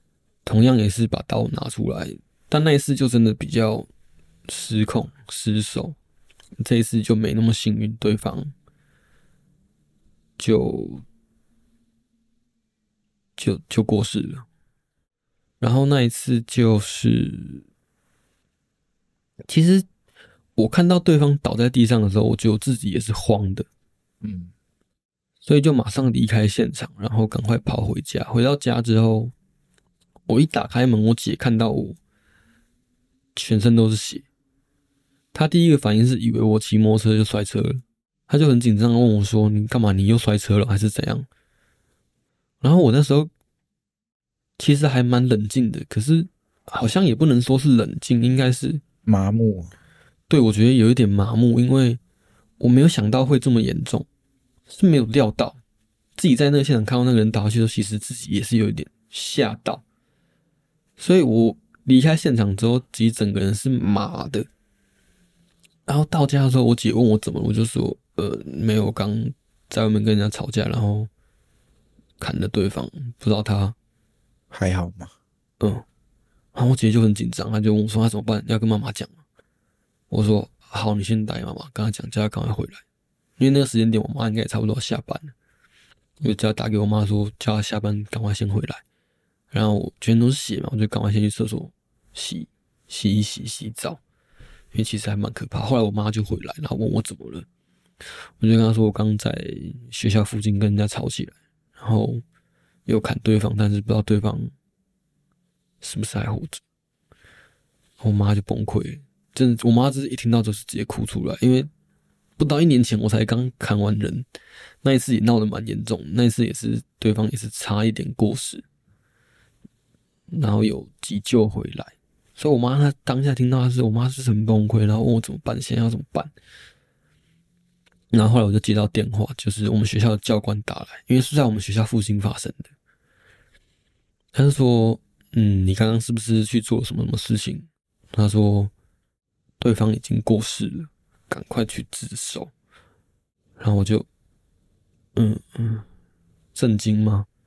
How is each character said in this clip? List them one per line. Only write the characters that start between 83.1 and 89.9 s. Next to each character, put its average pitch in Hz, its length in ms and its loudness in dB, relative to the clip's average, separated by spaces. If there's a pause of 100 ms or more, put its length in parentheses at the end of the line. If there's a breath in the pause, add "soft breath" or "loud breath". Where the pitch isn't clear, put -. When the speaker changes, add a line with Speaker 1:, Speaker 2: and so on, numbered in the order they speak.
Speaker 1:
因 131 80 4
为 - 20 4
那 139 100 4
个 139 60 2
时 117 140 -2
间 113 100 2
点， 110 120 2
我 - 120 -6
妈 113 160 -4
应 107 60 -4
该 110 80 -2
也 - 40 -6
差 110 120 -4
不 110 80 -2
多 107 120 -2
下 - 260 -6
班 - 200 -8
了， 135 80 -18 (840)
我 151 60 -4
就 113 100 0
叫 107 180 -2
她 - 100 -8
打 110 60 -4
给 104 80 0
我 104 80 0
妈 107 180 2
说 104 260 -2 (100)
：“叫 107 160 -2
她 107 60 -2
下 104 180 -6
班 104 260 -4
赶 113 160 -8
快 104 100 -2
先 107 160 -4
回 101 140 -2
来。” 151 220 -10 (680)
然 110 160 -2
后 104 120 2
我 - 220 -8